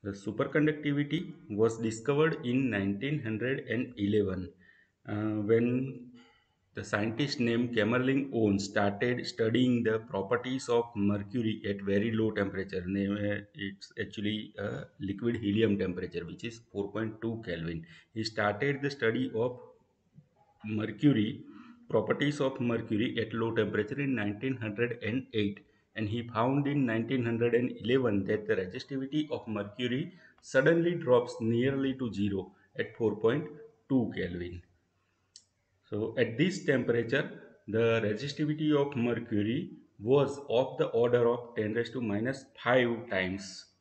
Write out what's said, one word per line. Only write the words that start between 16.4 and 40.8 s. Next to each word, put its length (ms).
is 160
four 220
point 300
two 240
Kelvin. 400
He 120
started 580
the 80
study 440
of 240
mercury, 800
properties 520
of 200
mercury 600
at 140
low 180
temperature 480
in 140
nineteen 420
hundred 460
and 320
eight, 240
and 120
he 140
found 460
in 180
nineteen 380
hundred 280
and 280
eleven 460
that 200
the 80
resistivity 800
of 160
mercury 640
suddenly 540
drops 460
nearly 540
to 200
zero 380
at 180
four 200
point 280
two 280
Kelvin. 460
So 280
at 220
this 260
temperature, 640
the 380
resistivity 680
of 220
mercury 800
was 400
of 300
the 80